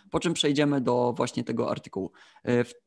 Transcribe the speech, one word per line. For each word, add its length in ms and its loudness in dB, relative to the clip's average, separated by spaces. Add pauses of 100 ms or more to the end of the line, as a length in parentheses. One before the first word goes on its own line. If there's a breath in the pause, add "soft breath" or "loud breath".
(120)
po 80 0
czym 140 0
przejdziemy 480 2
do 360 2
właśnie 260 -2
tego 280 -2
artykułu. 400 -8 (380 soft breath)
Y, 140 4
w 100 -10 (140)